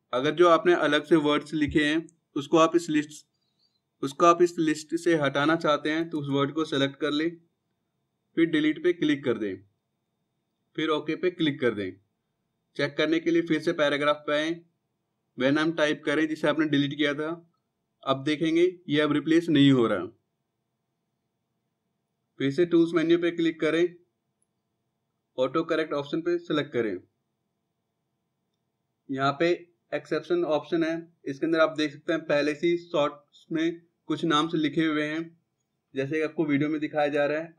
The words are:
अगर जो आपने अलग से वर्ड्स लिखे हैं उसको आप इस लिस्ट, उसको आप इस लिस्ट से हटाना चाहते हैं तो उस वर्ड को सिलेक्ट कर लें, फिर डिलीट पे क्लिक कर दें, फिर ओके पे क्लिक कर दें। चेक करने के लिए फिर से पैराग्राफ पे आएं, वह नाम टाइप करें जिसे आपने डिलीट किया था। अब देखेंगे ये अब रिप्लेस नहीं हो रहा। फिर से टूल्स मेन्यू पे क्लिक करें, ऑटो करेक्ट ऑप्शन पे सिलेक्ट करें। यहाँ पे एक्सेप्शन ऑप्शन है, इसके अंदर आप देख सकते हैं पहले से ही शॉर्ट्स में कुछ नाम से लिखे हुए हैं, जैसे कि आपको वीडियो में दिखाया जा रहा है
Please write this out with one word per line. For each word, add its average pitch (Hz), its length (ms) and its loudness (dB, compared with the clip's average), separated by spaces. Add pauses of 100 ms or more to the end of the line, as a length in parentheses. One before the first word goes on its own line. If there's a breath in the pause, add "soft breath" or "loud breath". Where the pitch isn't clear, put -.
(120)
अगर 131 200 0
जो 170 160 6
आपने 165 260 6
अलग 151 300 2
से 170 140 4
वर्ड्स 147 360 0
लिखे 151 300 0
हैं 156 220 -2 (300)
उसको 143 220 2
आप 160 180 4
इस 170 140 0
लिस्ट, 151 360 -4 (760)
उसको 139 240 0
आप 170 160 6
इस 175 160 2
लिस्ट 156 380 -2
से 165 200 2
हटाना 143 400 2
चाहते 151 340 0
हैं 165 200 -2
तो 156 100 -6
उस 143 100 -8
वर्ड 139 240 0
को 160 100 -2
सिलेक्ट 139 320 -2
कर 151 160 -4
लें, 156 180 -2 (1040)
फिर 165 120 4
डिलीट 151 340 0
पे 180 120 2
क्लिक 151 300 -2
कर 117 140 0
दें, 101 180 -6 (1200)
फिर 156 140 -2
ओके 151 260 -2
पे 180 160 -2
क्लिक 151 280 -2
कर 120 140 2
दें। 98 180 -6 (840)
चेक 143 200 -4
करने 160 240 0
के 165 100 -2
लिए 165 140 2
फिर 160 160 0
से 165 140 -2
पैराग्राफ 147 520 0
पे 151 80 -2
आएं, 156 220 -2 (840)
वह 131 120 2
नाम 156 240 2
टाइप 151 320 0
करें 151 220 2
जिसे 156 200 -2
आपने 151 200 0
डिलीट 143 280 0
किया 147 180 0
था। 151 160 -6 (720)
अब 135 220 -2
देखेंगे 160 420 2 (220)
ये 147 120 2
अब 151 120 2
रिप्लेस 156 380 2
नहीं 139 220 8
हो 120 140 4
रहा। 95 200 -2 (2250)
फिर 135 120 0
से 175 140 0
टूल्स 170 280 2
मेन्यू 170 240 2
पे 170 140 -2
क्लिक 165 280 -4
करें, 165 340 0 (1400)
ऑटो 135 260 0
करेक्ट 160 300 -2
ऑप्शन 143 280 -4
पे 175 180 -2
सिलेक्ट 147 320 -4
करें। 110 240 -2 (2000)
यहाँ 139 320 -2
पे 170 80 4 (440)
एक्सेप्शन 156 540 -4
ऑप्शन 156 380 -2
है, 165 100 -4 (300)
इसके 139 220 -6
अंदर 165 140 0
आप 156 160 2
देख 151 160 -2
सकते - 200 -6
हैं 160 100 -2
पहले 151 320 0
से 160 120 -4
ही 170 120 2
शॉर्ट्स - 760 -6
में 165 280 -2 (280)
कुछ 151 160 -2
नाम 156 240 2
से 160 100 -4
लिखे 151 260 -2
हुए 151 200 0
हैं, 156 160 -6 (760)
जैसे 139 220 -4
कि 156 60 -2
आपको 156 240 -4
वीडियो 147 240 0
में 156 100 -4
दिखाया 151 280 -2
जा 143 180 0
रहा 147 120 -2
है 165 200 -10